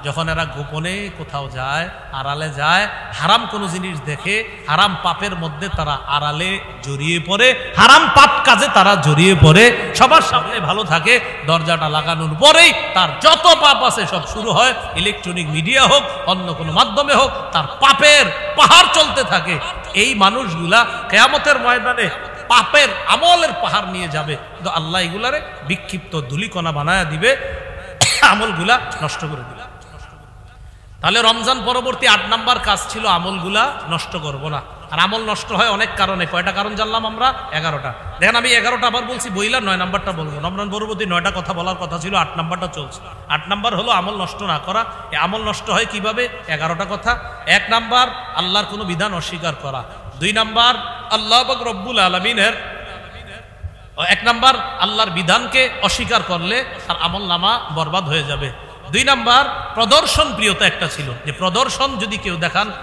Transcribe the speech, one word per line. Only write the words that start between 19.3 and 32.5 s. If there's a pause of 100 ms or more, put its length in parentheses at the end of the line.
এই
মানুষগুলা (220)
কিয়ামতের
ময়দানে (380)
পাপের (200)
আমলের (100)
পাহাড়
নিয়ে
যাবে,
কিন্তু
আল্লাহ
এগুলারে (260)
বিক্ষিপ্ত (100)
ধুলিকণা
বানায়া
দিবে, (840)
আমলগুলা (220)
নষ্ট
করে
দিবে। (1300)
তাহলে
রমজান
পরবর্তী
আট
নাম্বার